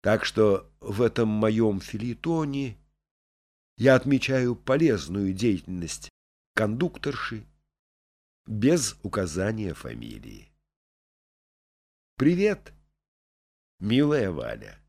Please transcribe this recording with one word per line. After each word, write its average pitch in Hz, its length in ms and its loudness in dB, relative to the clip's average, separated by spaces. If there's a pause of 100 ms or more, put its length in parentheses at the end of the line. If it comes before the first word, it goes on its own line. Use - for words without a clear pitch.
Так 107 220 2
что 104 560 2
в 101 220 -2
этом 117 260 2
моём 107 520 2
фельетоне 139 960 -6 (960)
я 131 200 6
отмечаю 127 580 0
полезную 101 760 0
деятельность 92 800 -4 (440)
кондукторши 117 880 -4 (1000)
без 123 560 2
указания 95 720 -2
фамилии. 55 760 -14 (1600)
Привет, 180 580 0 (1080)
милая 123 500 2
Валя. 55 580 -10